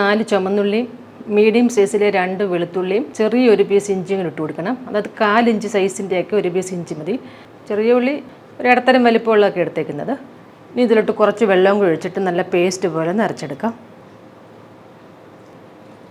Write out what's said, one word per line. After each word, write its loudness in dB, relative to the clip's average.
നാല് 2
ചുമന്നുള്ളിയും 0
മീഡിയം 4
സൈസിലെ 2
രണ്ട് -2
വെളുത്തുള്ളിയും -2
ചെറിയൊരു 4
പീസ് 0
ഇഞ്ചിയും -4
കൂടെ -4
ഇട്ട് -8
കൊടുക്കണം. -6
അതായത് -4
കാലിഞ്ച് 2
സൈസിൻ്റെയൊക്കെ -2
ഒരു 0
പീസ് -4
ഇഞ്ചി -8
മതി. -6
ചെറിയ 2
ഉള്ളി -2
ഒരു -2
ഇടത്തരം 4
വലിപ്പമുള്ളതൊക്കെ 2
എടുത്തേക്കുന്നത്. -6
ഇനി 0
ഇതിലോട്ട് 2
കുറച്ച് 2
വെള്ളവും 4
കൂടി 4
ഒഴിച്ചിട്ട് -4
നല്ല 0
പേസ്റ്റ് 0
പോലെ -2
ഒന്ന് 0
അരച്ചെടുക്കാം. -8